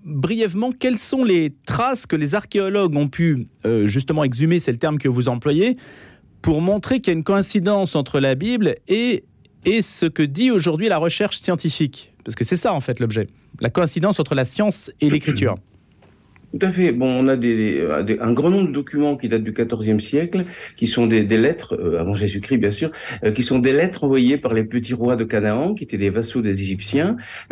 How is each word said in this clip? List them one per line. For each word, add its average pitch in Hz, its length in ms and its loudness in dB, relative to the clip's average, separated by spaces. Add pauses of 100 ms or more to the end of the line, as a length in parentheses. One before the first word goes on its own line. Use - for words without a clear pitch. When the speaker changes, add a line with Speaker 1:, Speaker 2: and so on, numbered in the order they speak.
Speaker 1:
brièvement, 190 640 -2
quelles 254 280 0
sont 262 260 -2
les 170 280 2 (140)
traces 240 400 -2
que 170 100 0
les 151 180 -2
archéologues 196 640 0
ont 143 120 2
pu, 147 400 0 (180)
euh, 110 220 2
justement 139 340 0
exhumer, 151 380 2
c'est 127 120 0
le 117 60 -6
terme 151 200 -2
que 135 100 0
vous 123 200 0
employez, 151 480 0 (640)
pour 156 180 2
montrer 208 400 0
qu'il 180 120 0
y 160 40 0
a - 20 -2
une 156 60 -4
coïncidence 196 720 0
entre 139 240 0
la 135 140 2
Bible 208 400 0 (120)
et, 233 380 0 (400)
et 208 160 4
ce - 260 -2
que 156 160 0
dit 160 280 2
aujourd'hui 175 380 2
la 175 100 2
recherche 175 400 0
scientifique. - 760 -2 (120)
Parce 113 100 -8
que 120 100 -4
c'est 180 120 0
ça, 196 180 0
en 143 60 -2
fait, 123 200 -4
l'objet. 110 280 0 (320)
La 117 100 0
coïncidence 180 500 0
entre 143 140 -2
la 131 100 2
science - 460 -2 (100)
et 151 80 4
l'écriture. 123 460 2 (1000)
Speaker 2:
Tout 190 120 0
à 185 40 2
fait. 175 220 2
Bon, 127 140 0
on 127 220 2
a 135 100 4
des, 117 180 2
des, 78 480 0
des, 107 140 0
un 117 160 0
grand 147 160 2
nombre 190 180 2
de 135 60 -6
documents 143 420 0
qui 127 100 -6
datent 110 160 0
du 107 120 -6
quatorzième 110 460 0
siècle, 170 440 -2 (320)
qui 117 100 -2
sont - 200 2
des, 110 180 4
des 110 140 2
lettres, 147 420 0
euh, 82 180 0
avant 90 160 -2
Jésus-Christ, 104 440 -2
bien 101 120 2
sûr, 156 200 -2 (340)
euh, 107 60 2
qui 117 120 0
sont 131 160 0
des 131 140 4
lettres 165 320 0
envoyées 135 320 4
par 127 160 -2
les 110 120 2
petits 120 280 -4
rois 120 240 0
de 113 80 -2
Canaan, 113 480 0
qui 208 120 -8
étaient - 120 -6
des 98 140 0
vassaux 113 320 -2
des 98 180 -2
Égyptiens. 131 560 -2 (360)